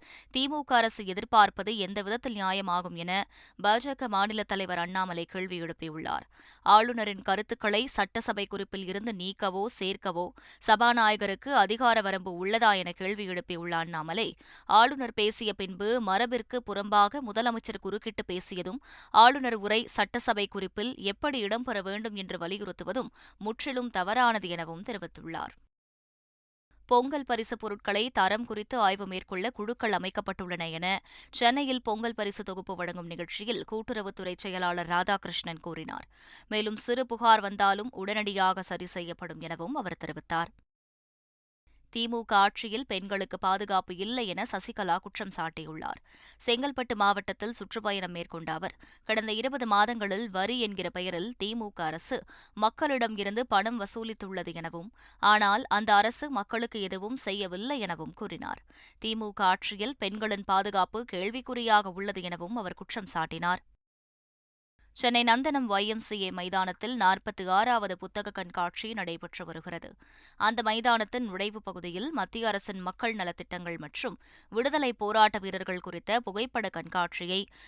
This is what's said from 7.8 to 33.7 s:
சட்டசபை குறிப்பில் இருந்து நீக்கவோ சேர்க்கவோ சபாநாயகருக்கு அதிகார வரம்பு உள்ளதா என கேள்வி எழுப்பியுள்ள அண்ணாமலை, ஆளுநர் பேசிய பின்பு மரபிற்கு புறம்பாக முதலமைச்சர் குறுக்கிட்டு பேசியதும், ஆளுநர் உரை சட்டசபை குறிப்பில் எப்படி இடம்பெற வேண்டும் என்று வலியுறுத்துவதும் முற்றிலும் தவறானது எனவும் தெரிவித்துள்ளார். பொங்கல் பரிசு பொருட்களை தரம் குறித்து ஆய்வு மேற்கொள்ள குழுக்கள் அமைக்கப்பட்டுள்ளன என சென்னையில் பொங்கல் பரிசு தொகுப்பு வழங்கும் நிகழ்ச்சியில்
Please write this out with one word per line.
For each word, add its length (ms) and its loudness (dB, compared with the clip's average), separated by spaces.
சட்டசபை 600 -2
குறிப்பில் 400 -8
இருந்து 320 -6
நீக்கவோ 480 -2
சேர்க்கவோ 520 -4
சபாநாயகருக்கு 840 4
அதிகார 480 6
வரம்பு 460 -2
உள்ளதா 300 6
என 160 -2
கேள்வி 360 -4
எழுப்பியுள்ள 420 -4
அண்ணாமலை, 640 -2
ஆளுநர் 500 6
பேசிய 380 0
பின்பு 480 -2
மரபிற்கு 640 0
புறம்பாக 640 4
முதலமைச்சர் 560 -2
குறுக்கிட்டு 440 -6
பேசியதும், 540 -6
ஆளுநர் 440 8
உரை 300 2
சட்டசபை 640 0
குறிப்பில் 500 -6
எப்படி 480 -2
இடம்பெற 380 -2
வேண்டும் 320 -6
என்று 240 -8
வலியுறுத்துவதும் 760 -6
முற்றிலும் 520 -4
தவறானது 580 2
எனவும் 340 -6
தெரிவித்துள்ளார். 720 -10
பொங்கல் 360 4
பரிசு 320 -2
பொருட்களை 540 -2
தரம் 340 2
குறித்து 340 -6
ஆய்வு 280 2
மேற்கொள்ள 440 -6
குழுக்கள் 420 -4
அமைக்கப்பட்டுள்ளன 800 -4
என 320 -2
சென்னையில் 520 2
பொங்கல் 320 -2
பரிசு 280 -6
தொகுப்பு 340 -8
வழங்கும் 300 -8
நிகழ்ச்சியில் 640 -6